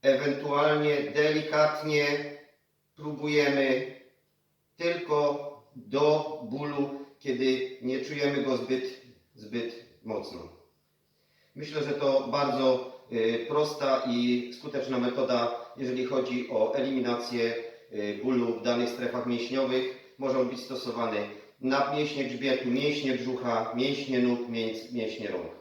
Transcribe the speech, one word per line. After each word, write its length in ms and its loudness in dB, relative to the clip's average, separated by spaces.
Ewentualnie 920 4
delikatnie 920 4
próbujemy 960 2
tylko 760 0
do 640 2
bólu, 380 -2
kiedy 640 0
nie 180 -2
czujemy 420 0
go 140 0
zbyt, 440 -4
zbyt 500 -8
mocno. 360 -8
Myślę, 280 -6
że 100 -2
to 360 2
bardzo, 720 2
y, 360 2
prosta 600 2
i 500 2
skuteczna 400 -4
metoda, 560 0
jeżeli 280 -2
chodzi 460 -2
o 240 2
eliminację, 800 0
y, 300 -4
bólu 240 2
w 160 -2
danych 260 2
strefach 380 -4
mięśniowych. 800 -2
Może 200 0
on 100 2
być 120 -8
stosowany 560 -4
na 340 2
mięśnie 300 0
grzbietu, 460 0
mięśnie 440 2
brzucha, 600 -2
mięśnie 440 0
nóg, 300 2
mięs-, 440 -4
mięśnie 360 -4
rąk. 320 -6